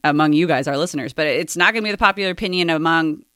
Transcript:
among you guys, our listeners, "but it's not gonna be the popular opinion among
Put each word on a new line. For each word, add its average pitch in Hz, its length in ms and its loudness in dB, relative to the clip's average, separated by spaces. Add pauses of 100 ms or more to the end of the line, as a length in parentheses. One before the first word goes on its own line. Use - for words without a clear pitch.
among 151 280 4
you 156 140 4
guys, 143 200 0
our 143 120 -2
listeners, 143 340 -4
"but 156 140 -2
it's 151 300 -2
not 220 180 2
gonna 220 100 -4
be 214 60 -4
the 202 80 -6
popular 196 320 0
opinion 180 400 -2
among 160 540 0 (120)